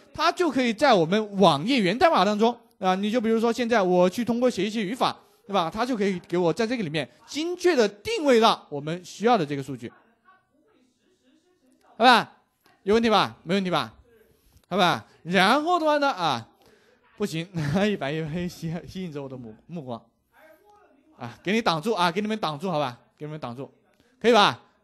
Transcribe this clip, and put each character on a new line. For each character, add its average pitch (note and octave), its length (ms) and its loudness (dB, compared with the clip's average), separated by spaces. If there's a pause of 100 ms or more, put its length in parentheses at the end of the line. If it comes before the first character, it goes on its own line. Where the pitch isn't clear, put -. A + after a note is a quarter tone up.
(140)
它 D#4+ 180 0
就 E4+ 180 0
可 B3+ 140 0
以 A#3 100 0
在 C4 200 4
我 E3+ 120 6
们 G3+ 320 -2
网 E3 280 6
页 C4 140 2
源 G3 180 2
代 F4 120 6
码 B3 140 4
当 G#3 160 0
中， A#3 180 2 (220)
啊， F#3 160 0
你 G3+ 160 -2
就 B3 80 0
比 A3 100 0
如 A3+ 100 2
说 A#3 120 2
现 A#3+ 160 -2
在 A3+ 140 2
我 F3+ 280 4
去 A#3 160 -4
通 A#3 140 -2
过 B3 100 2
写 G3 160 -2
一 A3 40 -4
些 A3 120 -4
语 G3 120 -4
法， F#3 220 -2 (320)
对 G3 60 -8
吧？ E3+ 200 0
它 A3+ 120 -4
就 B3+ 100 -2
可 G#3 80 -2
以 F#3+ 240 -2
给 F3 100 -4
我 F3 140 2
在 A3 160 -2
这 B3+ 80 -4
个 A3+ 80 -6
里 D3+ 60 -6
面 D3 180 -4 (180)
精 E4 300 -6
确 F4 200 2
的 A3+ 120 4
定 G#4 380 -6
位 B3 140 4
到 G#3+ 300 2
我 C#3+ 120 -8
们 E3 240 -8
需 - 200 -10
要 A#3+ 120 4
的 E3 80 0
这 C#3+ 100 -6
个 C#3 80 -8
数 C3+ 120 -10
据， A#2 160 -14 (2000)
好 A3 80 0
吧？ A#3 300 6 (500)
有 G3 100 0
问 A#3 80 4
题 A3+ 80 0
吧？ D#3 340 2
没 E3 100 -4
问 G3 100 -2
题 F3+ 80 -4
吧？ C3+ 220 -2 (760)
好 E3+ 60 -4
吧？ E3 300 2 (180)
然 G3 400 2
后 F4 160 0
的 D#4+ 60 -2
话 D4+ 120 2
呢， C#4+ 140 0
啊， D3+ 360 -2 (680)
不 G#3 80 -4
行， E3 220 -8 (180)
<laughs> F#3 240 0
一 G3+ 60 0
白 C#3 160 -6
一 D#3+ 120 -4
黑 E3+ 240 -6
吸， E3 260 -8 (140)
吸 F#3 160 -10
引 E3+ 80 -10
着 C#3+ 120 -10
我 C3+ 60 -14
的 B2+ 80 -12
目， A2+ 180 -16 (120)
目 E3 140 -12
光， B2 180 -10 (1160)
啊， A#2 240 -16
给 F3 120 -4
你 A3+ 80 0
挡 E3+ 200 -2
住 A3 120 -4
啊， F3 180 0
给 E3+ 80 -4
你 G#3 80 -4
们 G#3+ 100 -4
挡 D#3 220 -6
住， F#3+ 100 -6
好 E3 80 -4
吧？ B2+ 220 -6 (180)
给 D3+ 80 -14
你 D3+ 60 -14
们 D3+ 80 -14
挡 B2 160 -12
住， C3+ 160 -14 (500)
可 G#3+ 60 0
以 A#3+ 60 6
吧？ F#3 280 4 (220)